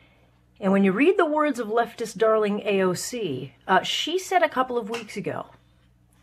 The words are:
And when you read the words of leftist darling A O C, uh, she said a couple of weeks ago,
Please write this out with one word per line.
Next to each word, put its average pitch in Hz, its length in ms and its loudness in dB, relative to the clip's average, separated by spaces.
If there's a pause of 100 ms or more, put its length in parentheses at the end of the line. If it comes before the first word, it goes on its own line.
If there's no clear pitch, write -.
(600)
And 196 120 0
when 196 120 4
you 190 80 4
read 302 260 4
the 359 80 4
words 302 320 0
of 226 120 -6
leftist 226 480 -2
darling 214 480 2
A 196 180 2
O 185 100 2
C, 165 600 -6 (140)
uh, 185 140 4
she - 380 -2
said 370 240 2
a 311 60 2
couple 262 280 -2
of 214 140 -6
weeks 233 260 -8
ago, 175 300 -8 (760)